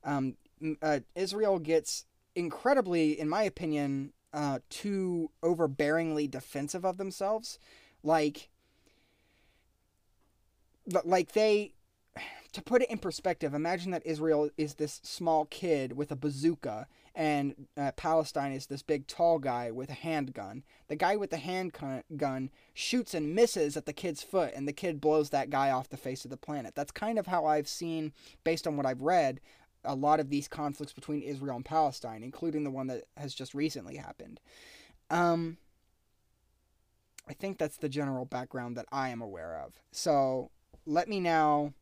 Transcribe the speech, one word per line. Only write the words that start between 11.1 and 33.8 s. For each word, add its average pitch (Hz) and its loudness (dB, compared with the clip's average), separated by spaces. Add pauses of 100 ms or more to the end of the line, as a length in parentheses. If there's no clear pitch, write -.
they, 214 4 (760)
to 196 -10
put 247 4
it 240 0
in 220 -4
perspective, 165 -2
imagine 175 -2
that 170 -4
Israel 151 2
is 151 -2
this 151 -6
small 160 0
kid 139 0
with 143 -4
a 143 -4
bazooka, 139 0 (280)
and, 143 0 (100)
uh, 139 -2
Palestine 151 2
is 135 -8
this 139 -8
big, 147 0
tall 170 4
guy 123 -2
with 127 -6
a 139 -6
handgun. 135 -4 (260)
The 151 -4
guy 180 4
with 196 -2
the 165 -4
handgun 143 -4 (240)
shoots - -2
and 156 -2
misses 175 4
at 151 -6
the 151 -8
kid's 165 -6
foot, 175 0
and 135 -6
the 143 -2
kid 160 -4
blows 151 4
that 139 0
guy 139 4
off 131 0
the - -12
face 131 -8
of 123 -12
the 131 -10
planet. 139 -8
That's 165 -4
kind 220 -2
of 196 -2
how 175 2
I've 151 4
seen, 160 -4 (320)
based 160 2
on 151 -2
what 139 0
I've 131 -2
read, 147 4 (440)
a 139 -2
lot 147 4
of 139 -2
these 143 0
conflicts 147 -6
between 147 -6
Israel 139 -6
and 127 -8
Palestine, 131 0
including 151 -4
the 143 -2
one 131 -6
that 127 -6 (120)
has 139 -10
just - -12
recently 139 -4